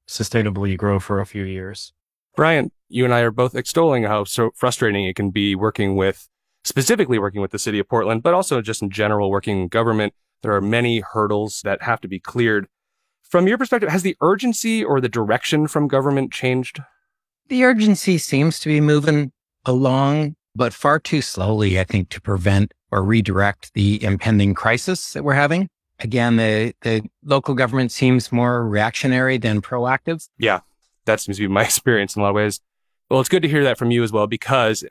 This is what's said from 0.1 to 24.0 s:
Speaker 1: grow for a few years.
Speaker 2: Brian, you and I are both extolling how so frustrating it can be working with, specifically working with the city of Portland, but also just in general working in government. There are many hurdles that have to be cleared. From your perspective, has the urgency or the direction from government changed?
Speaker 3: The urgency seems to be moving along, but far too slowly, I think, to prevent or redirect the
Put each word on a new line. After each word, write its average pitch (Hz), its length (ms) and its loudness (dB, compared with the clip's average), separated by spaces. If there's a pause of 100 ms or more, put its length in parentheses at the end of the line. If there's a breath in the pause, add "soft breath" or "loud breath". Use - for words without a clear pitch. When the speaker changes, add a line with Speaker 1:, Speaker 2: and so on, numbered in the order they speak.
Speaker 1:
grow 101 220 0
for 98 220 -4
a 95 60 -8
few 98 180 -8
years. 95 480 -12 (420)
Speaker 2:
Brian, 156 360 2 (180)
you 127 160 0
and 123 100 2
I 120 60 4
are 117 100 2
both 123 240 0
extolling 131 500 0
how 104 200 0
so 110 300 0
frustrating 107 500 0
it 92 120 -4
can 101 140 -2
be 101 240 0
working 101 400 -2
with, 95 340 -2 (360)
specifically 135 540 0
working 101 220 -4
with 95 100 -4
the 104 80 -8
city 104 200 -2
of 98 100 -2
Portland, 113 340 0
but 175 120 2
also 170 260 0
just 107 220 -8
in 101 80 -4
general 104 400 0
working 98 320 -2
in 90 60 -4
government. 110 460 0 (280)
There 107 120 -2
are 98 60 2
many 117 400 0
hurdles 104 640 -4
that 98 180 -2
have 117 200 -2
to 95 60 -12
be 92 120 -8
cleared. 110 460 -2 (560)
From 180 240 2
your 226 120 2
perspective, 226 320 0
has 180 120 0
the 185 180 -2
urgency 220 640 0
or 139 160 0
the 123 80 -2
direction 120 580 0
from 147 220 -2
government 135 440 0
changed? 127 480 -4 (680)
Speaker 3:
The 254 160 2
urgency 214 540 4
seems 151 420 0
to - 80 -4
be 151 120 4
moving 147 520 2 (320)
along, 139 720 0 (180)
but 120 180 0
far 147 260 2
too 147 240 -2
slowly, 101 560 0
I 92 60 0
think, 95 260 -2
to - 100 -14
prevent 98 520 2 (180)
or 101 120 0
redirect 101 720 0
the 104 280 2